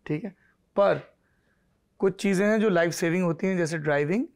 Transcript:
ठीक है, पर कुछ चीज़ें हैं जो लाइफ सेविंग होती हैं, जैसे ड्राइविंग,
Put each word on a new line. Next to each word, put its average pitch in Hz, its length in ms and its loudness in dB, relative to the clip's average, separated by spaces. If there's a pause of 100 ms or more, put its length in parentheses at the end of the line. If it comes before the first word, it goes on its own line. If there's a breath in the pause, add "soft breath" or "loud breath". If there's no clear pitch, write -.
ठीक 156 160 -4
है, 202 60 -10 (460)
पर 185 380 0 (840)
कुछ 190 220 -2
चीज़ें 196 260 2
हैं 220 120 2
जो 214 100 2
लाइफ 170 240 2
सेविंग 180 300 0
होती 175 240 -2
हैं, 190 100 0
जैसे 165 200 -2
ड्राइविंग, 151 480 0 (100)